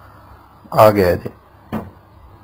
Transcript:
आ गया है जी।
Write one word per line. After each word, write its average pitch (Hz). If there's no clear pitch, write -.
आ 110
गया 101
है 90
जी। -